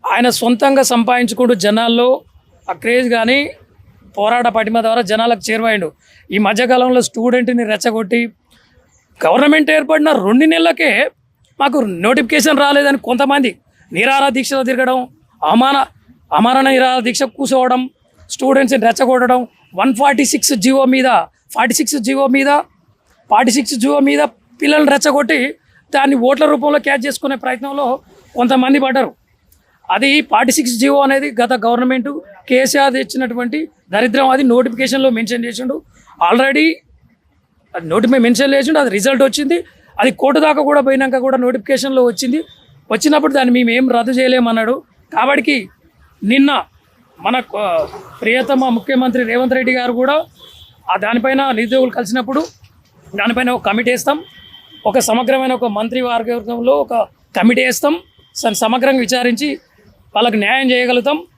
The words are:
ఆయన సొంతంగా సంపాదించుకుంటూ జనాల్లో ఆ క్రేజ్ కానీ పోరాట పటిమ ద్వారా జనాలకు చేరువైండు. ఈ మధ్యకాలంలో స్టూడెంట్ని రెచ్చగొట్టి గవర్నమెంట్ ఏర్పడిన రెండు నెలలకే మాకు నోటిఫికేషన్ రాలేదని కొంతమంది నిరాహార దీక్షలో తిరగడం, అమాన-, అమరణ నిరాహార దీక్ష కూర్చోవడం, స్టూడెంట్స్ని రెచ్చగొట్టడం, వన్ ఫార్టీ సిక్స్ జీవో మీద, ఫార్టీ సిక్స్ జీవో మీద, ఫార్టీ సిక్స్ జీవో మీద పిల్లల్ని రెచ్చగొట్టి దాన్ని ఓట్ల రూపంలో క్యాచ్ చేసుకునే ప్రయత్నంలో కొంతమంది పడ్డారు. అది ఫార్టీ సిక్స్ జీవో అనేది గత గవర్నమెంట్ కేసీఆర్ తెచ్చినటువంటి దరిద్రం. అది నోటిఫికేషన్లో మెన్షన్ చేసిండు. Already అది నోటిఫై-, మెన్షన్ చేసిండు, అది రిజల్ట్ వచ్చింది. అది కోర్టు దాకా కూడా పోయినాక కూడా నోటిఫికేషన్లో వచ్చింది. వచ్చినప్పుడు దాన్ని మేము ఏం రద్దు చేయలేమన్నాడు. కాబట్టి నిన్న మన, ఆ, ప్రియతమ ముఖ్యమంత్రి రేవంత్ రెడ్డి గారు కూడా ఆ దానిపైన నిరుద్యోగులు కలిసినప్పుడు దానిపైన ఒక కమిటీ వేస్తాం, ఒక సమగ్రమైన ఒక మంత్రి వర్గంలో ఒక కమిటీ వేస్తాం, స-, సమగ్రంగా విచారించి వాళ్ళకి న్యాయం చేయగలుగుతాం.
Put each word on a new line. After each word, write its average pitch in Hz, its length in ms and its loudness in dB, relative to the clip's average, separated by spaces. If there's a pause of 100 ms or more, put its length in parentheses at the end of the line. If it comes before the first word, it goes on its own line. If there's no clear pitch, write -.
(120)
ఆయన 240 160 2
సొంతంగా 254 540 2
సంపాదించుకుంటూ 247 720 0
జనాల్లో 233 680 0 (500)
ఆ - 20 -6
క్రేజ్ 240 380 -2
కానీ 240 400 0 (680)
పోరాట 240 300 0
పటిమ 220 320 -2
ద్వారా 226 200 0
జనాలకు 220 500 -2
చేరువైండు. 220 420 -2 (380)
ఈ 190 80 -2
మధ్యకాలంలో 247 600 2
స్టూడెంట్ని 240 640 -2
రెచ్చగొట్టి 220 600 -2 (1000)
గవర్నమెంట్ 294 440 2
ఏర్పడిన 311 400 2
రెండు 233 340 2
నెలలకే 320 640 2 (500)
మాకు 269 180 0
నోటిఫికేషన్ 240 800 0
రాలేదని 285 400 2
కొంతమంది 262 600 -2 (340)
నిరాహార 269 360 2
దీక్షలో 269 340 -2
తిరగడం, 254 460 -2 (360)
అమాన-, 262 400 2 (480)
అమరణ 254 380 2
నిరాహార 254 300 2
దీక్ష 240 220 -4
కూర్చోవడం, 254 680 -2 (400)
స్టూడెంట్స్ని 262 560 0
రెచ్చగొట్టడం, 247 600 2 (280)
వన్ 220 200 0
ఫార్టీ 277 300 2
సిక్స్ - 300 -2
జీవో 262 300 2
మీద, 262 200 2 (500)
ఫార్టీ 233 200 0
సిక్స్ 294 220 -2
జీవో 269 300 -2
మీద, 269 200 2 (840)
ఫార్టీ 226 220 2
సిక్స్ 262 220 -2
జీవో 269 240 0
మీద 285 200 2 (440)
పిల్లల్ని 302 280 2
రెచ్చగొట్టి 285 640 0 (420)
దాన్ని 277 220 2
ఓట్ల 262 280 2
రూపంలో 294 340 2
క్యాచ్ 277 280 -2
చేసుకునే 277 300 -4
ప్రయత్నంలో 262 640 -4 (380)
కొంతమంది 254 440 2
పడ్డారు. 262 340 -2 (760)
అది 269 300 2
ఫార్టీ 233 320 0
సిక్స్ 240 260 -2
జీవో 277 220 2
అనేది 277 320 0 (120)
గత 240 80 -2
గవర్నమెంట్ 240 560 0 (400)
కేసీఆర్ 269 440 2
తెచ్చినటువంటి 254 760 -6 (220)
దరిద్రం. 247 380 2
అది 269 140 2
నోటిఫికేషన్లో 254 680 2
మెన్షన్ 233 340 -4
చేసిండు. 247 380 -8 (500)
Already 277 400 2 (1040)
అది 165 120 -10
నోటిఫై-, 233 340 2
మెన్షన్ 247 320 2
చేసిండు, 277 240 0
అది 262 120 0
రిజల్ట్ 220 320 0
వచ్చింది. 294 420 0 (360)
అది 254 100 2
కోర్టు 277 300 0
దాకా 302 220 2
కూడా 294 180 2
పోయినాక 269 360 0
కూడా 262 200 0
నోటిఫికేషన్లో 254 680 0
వచ్చింది. 247 400 -2 (460)
వచ్చినప్పుడు 294 420 0
దాన్ని 262 200 2
మేము 240 180 2
ఏం 254 180 0
రద్దు 240 240 0
చేయలేమన్నాడు. 247 680 0 (320)
కాబట్టి 247 540 0 (560)
నిన్న 269 400 2 (560)
మన, 233 220 -2 (140)
ఆ, 196 320 -2 (320)
ప్రియతమ 254 480 0
ముఖ్యమంత్రి 254 540 -2
రేవంత్ 240 320 -2
రెడ్డి 254 180 0
గారు 247 200 -2
కూడా 269 320 -2 (680)
ఆ 185 60 0
దానిపైన 254 540 -2
నిరుద్యోగులు 247 400 0
కలిసినప్పుడు 240 500 -4 (760)
దానిపైన 240 340 -2
ఒక 247 160 -4
కమిటీ 226 240 0
వేస్తాం, 294 340 -2 (600)
ఒక 214 120 0
సమగ్రమైన 254 540 0
ఒక 254 120 -4
మంత్రి 226 360 -4
వర్గంలో 233 720 -4
ఒక 285 220 0 (420)
కమిటీ 233 280 2
వేస్తాం, 294 340 -2 (360)
స-, 226 180 -4
సమగ్రంగా 254 460 0
విచారించి 247 600 -2 (560)
వాళ్ళకి 220 220 0
న్యాయం 247 340 0
చేయగలుగుతాం. 247 520 0 (160)